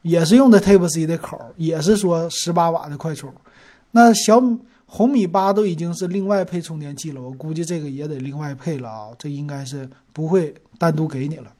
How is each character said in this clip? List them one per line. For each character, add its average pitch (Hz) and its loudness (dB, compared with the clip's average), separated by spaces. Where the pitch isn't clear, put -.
也 165 2
是 175 6
用 269 8
的 208 10
Type 190 4
C 160 -2
的 160 -4
口 - -14
儿， - -18
也 160 -4
是 202 4
说 170 0
十 170 -6
八 170 2
瓦 165 -6
的 147 -12
快 156 -8
充。 135 -14
那 233 8
小 214 4
米， 240 0
红 240 0
米 233 2
八 190 0
都 208 2
已 175 -2
经 170 -6
是 180 -6
另 190 -4
外 196 0
配 175 -8
充 156 -12
电 143 -12
器 156 -12
了， 135 -14
我 127 -14
估 156 -10
计 165 -6
这 170 -6
个 147 -8
也 143 -10
得 151 -8
另 139 -10
外 147 -8
配 147 -8
了 120 -12
啊， 110 -14
这 151 -12
应 143 -8
该 139 -10
是 131 -12
不 156 -6
会 165 0
单 165 0
独 156 -2
给 135 -6
你 156 -8
了。 127 -20